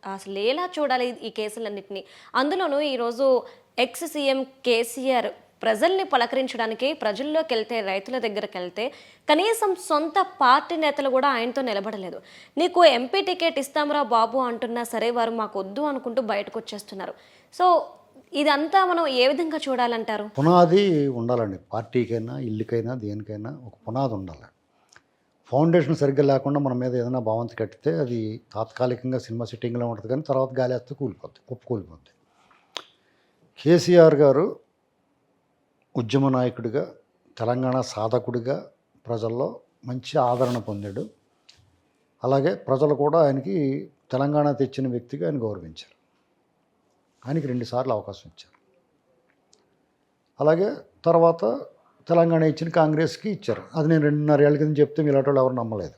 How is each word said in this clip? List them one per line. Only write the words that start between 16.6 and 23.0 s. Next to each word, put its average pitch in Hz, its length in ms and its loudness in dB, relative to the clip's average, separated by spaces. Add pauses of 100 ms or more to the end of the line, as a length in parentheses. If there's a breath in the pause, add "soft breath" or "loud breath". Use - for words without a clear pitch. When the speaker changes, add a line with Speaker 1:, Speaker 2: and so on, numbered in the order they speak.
Speaker 1:
So, 349 180 6 (520)
ఇదంతా 302 540 2
మనం 339 200 0
ఏ 254 220 2
విధంగా 311 300 -2 (100)
చూడాలంటారు? 226 680 -2
Speaker 2:
పునాది 170 680 6
ఉండాలండి. 117 500 -2 (140)
పార్టీకైనా, 113 680 -4
ఇల్లుకైనా, 113 560 -4
దేనికైనా 107 560 -10 (160)